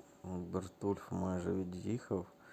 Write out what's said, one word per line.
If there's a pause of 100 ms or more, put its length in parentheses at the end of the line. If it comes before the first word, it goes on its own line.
(240)
Бертульф
майже
від'їхав. (280)